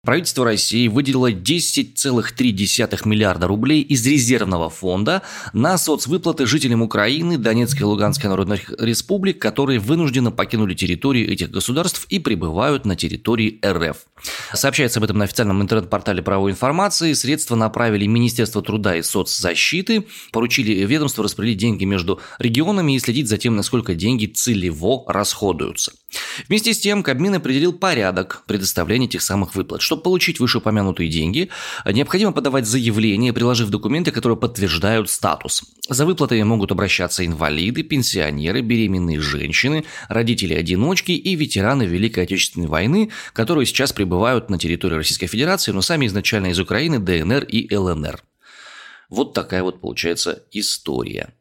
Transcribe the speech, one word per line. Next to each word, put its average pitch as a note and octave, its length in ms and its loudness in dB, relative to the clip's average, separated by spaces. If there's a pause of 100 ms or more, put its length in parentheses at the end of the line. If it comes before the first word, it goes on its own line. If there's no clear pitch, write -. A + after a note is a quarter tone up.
Правительство C3+ 400 0
России A2+ 440 2
выделило B2+ 440 2
десять B2+ 640 -2
целых B2 360 0
три B2 200 2
десятых G2+ 540 0
миллиарда G2+ 400 2
рублей A#2 340 2
из B2+ 260 0
резервного A2+ 640 2
фонда G2 540 -2 (320)
на D#3+ 240 2
соцвыплаты D#3 680 0
жителям A#2+ 380 2
Украины, C3+ 560 0
Донецкой A2+ 420 2
и G2+ 40 2
Луганской G#2 440 0
народных F#2+ 500 -2
республик, F3+ 640 0
которые C3+ 380 0
вынужденно B2+ 520 2
покинули G2 440 0
территории F#2+ 520 0
этих F2+ 240 -4
государств C3+ 600 -2
и G3 80 0
пребывают A2 680 0
на F#2+ 120 0
территории G#2+ 640 0
Р F2+ 200 2
Ф. D#2 140 0 (560)
Сообщается C3+ 480 0
об G#2+ 40 2
этом G2+ 120 0
на G#2 80 2
официальном G2+ 380 0
интернет-портале G2 600 0
правовой G2 280 2
информации. D#3 640 0
Средства B2+ 420 -2
направили A2 480 2
Министерство A2+ 560 2
труда G2 360 0
и E2 60 0
соцзащиты, D3 1040 0 (260)
поручили A2+ 520 0
ведомству C3+ 400 0
распределить G#2 340 -2
деньги F#2+ 280 0
между F#2+ 340 0 (180)
регионами D3+ 560 2
и C3 40 0
следить A#2+ 300 -2
за G#2 100 0
тем, A#2 180 0
насколько G#2 380 -2
деньги G#2+ 320 0
целево F#2+ 800 -2
расходуются. - 840 -2 (540)
Вместе G#3+ 280 0
с G#3 40 -4
тем, G3+ 240 0
Кабмин D#3 320 0
определил C#3+ 380 2
порядок G#2 760 -2
предоставления G2 600 0
этих - 160 -6
самых G2 320 -2
выплат. F2 260 -4
Чтобы - 220 0
получить F3 380 0
вышеупомянутые G#2 680 2
деньги, F2 420 0 (340)
необходимо D3+ 480 2
подавать C3 340 0
заявление, A2 680 2
приложив A#2+ 360 2
документы, A#2 420 0
которые A#2 260 0
подтверждают G2+ 760 0
статус. - 520 -2 (260)
За C3+ 180 0
выплатами C#3+ 360 2
могут G#2 300 2
обращаться F#2 540 0
инвалиды, E2 560 0
пенсионеры, F#2 800 -2
беременные G2 600 0
женщины, D#2 640 -2 (240)
родители-одиночки A2 1040 2
и F#3 240 0
ветераны B2+ 480 2
Великой F#2 400 0
Отечественной F2 420 -2
войны, B2 440 2 (220)
которые B2+ 340 2
сейчас - 260 0
пребывают G2+ 580 0
на F#2 80 0
территории E2 380 -2
Российской D#2 300 -2
Федерации, D3 460 0
но F#2+ 80 0
сами D3 260 0
изначально G2 420 0
из F2 100 0
Украины, B2 400 0
Д F2+ 220 0
Н E2+ 120 0
Р C#3 120 0
и - 280 -2
Л G2 160 2
Н D#2 160 -2
Р. - 180 -10 (880)
Вот C#3 240 -2
такая F#2 280 -2
вот F#2 180 -4
получается E2 640 -4 (100)
история. G#1+ 880 -6